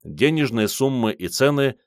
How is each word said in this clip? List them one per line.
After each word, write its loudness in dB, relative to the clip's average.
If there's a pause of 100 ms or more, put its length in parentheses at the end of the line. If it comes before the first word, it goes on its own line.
денежные 0
суммы 0
и -8
цены 0 (120)